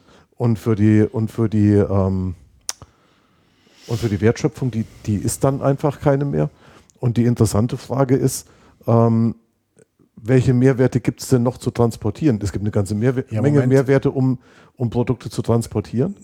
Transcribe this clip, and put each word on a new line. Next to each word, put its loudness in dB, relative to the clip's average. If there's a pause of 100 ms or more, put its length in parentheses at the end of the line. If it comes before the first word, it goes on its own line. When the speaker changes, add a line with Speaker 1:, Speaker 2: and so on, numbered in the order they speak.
(360)
Speaker 1:
Und 0
für -2
die, 4
und -2
für -2
die, 2
ähm, 0 (1500)
und -4
für -2
die -2
Wertschöpfung, 0
die, -4 (220)
die -2
ist -4
dann -2
einfach -2
keine 0
mehr. -2 (480)
Und -2
die 2
interessante 0
Frage 0
ist, -4 (400)
ähm, 2 (800)
welche 2
Mehrwerte 2
gibt's -6
denn 2
noch -2
zu -6
transportieren? 0
Es -4
gibt -6
eine -2
ganze -2
Mehrwe-, -2
Speaker 2:
Ja, -4
Speaker 1:
Menge 2
Speaker 2:
Moment. 2
Speaker 1:
Mehrwerte, 2
um, 0 (380)
um -4
Produkte -4
zu -6
transportieren. -2